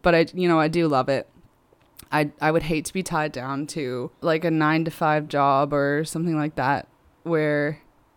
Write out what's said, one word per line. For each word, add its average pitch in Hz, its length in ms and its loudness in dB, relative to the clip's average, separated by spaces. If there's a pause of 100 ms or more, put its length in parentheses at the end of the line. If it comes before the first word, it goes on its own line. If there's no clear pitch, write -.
But 170 140 4
I, 165 180 6
you 180 140 0
know, 165 120 4
I 156 80 4
do 165 200 0
love 135 220 2
it. 135 180 -2 (840)
I, 147 200 0 (100)
I 156 100 2
would 160 120 2
hate 156 220 -2
to - 80 -10
be 190 100 -2
tied 156 280 -4
down 139 360 -6
to, 127 440 -6 (100)
like, 160 220 0
a 170 80 0
nine-to-five 156 760 0
job 143 440 2
or 143 300 0
something 160 320 -4
like 151 200 -4
that 131 320 -2 (360)
where 151 560 0 (380)